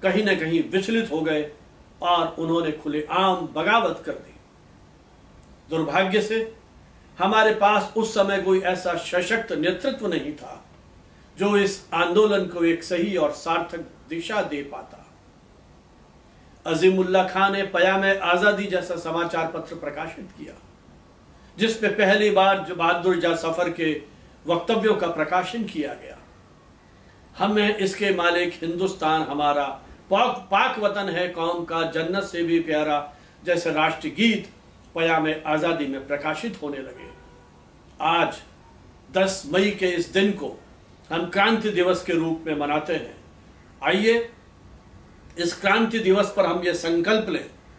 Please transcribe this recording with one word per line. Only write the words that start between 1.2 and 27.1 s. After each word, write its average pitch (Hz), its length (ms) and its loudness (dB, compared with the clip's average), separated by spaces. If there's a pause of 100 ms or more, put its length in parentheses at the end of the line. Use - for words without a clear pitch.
गए 151 320 -2 (500)
और 175 360 0
उन्होंने 165 340 0
खुलेआम 156 600 0
बगावत 175 720 0
कर 147 60 -4
दी। - 220 -16 (1400)
दुर्भाग्य 185 520 0
से 226 340 -4 (600)
हमारे 214 360 4
पास 202 420 2
उस 220 180 -2
समय 196 280 2
कोई 185 180 4
ऐसा 180 340 -2
सशक्त 180 580 -2
नेतृत्व 190 560 -2
नहीं 151 240 -4
था - 320 -16 (760)
जो 202 180 2
इस - 380 0
आंदोलन 185 520 4
को 170 180 -2
एक 165 200 2
सही 180 320 -2
और 151 140 2
सार्थक 170 480 -4 (300)
दिशा 170 340 -4
दे 151 200 -6
पाता। - 480 -16 (1600)
अजीमुल्ला 185 580 4
खां 190 280 2
ने 196 100 -2
पयाम 190 420 2 (180)
आजादी 196 440 2
जैसा 175 300 -2
समाचार 165 500 -4
पत्र 165 280 -10
प्रकाशित 151 540 -10 (100)
किया, - 160 -16 (1040)
जिसमें 220 380 0
पहली 208 340 4
बार 196 280 4
जो 180 160 -8
बहादुर 170 460 2
शाह 170 140 2
जफर 165 380 -2
के 156 300 -2 (440)
वक्तव्यों 196 500 0
का 175 100 -2
प्रकाशन 180 580 -2
किया 143 300 -6
गया। - 240 -18 (1200)